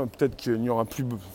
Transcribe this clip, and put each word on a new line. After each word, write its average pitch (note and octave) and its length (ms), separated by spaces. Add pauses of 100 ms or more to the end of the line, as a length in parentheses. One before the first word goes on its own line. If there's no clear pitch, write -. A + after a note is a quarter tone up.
Peut-être B2 280
qu'ils A#2 240
n'y B2 100
aura A2+ 160
plus - 180
be-, A#2+ 160 (160)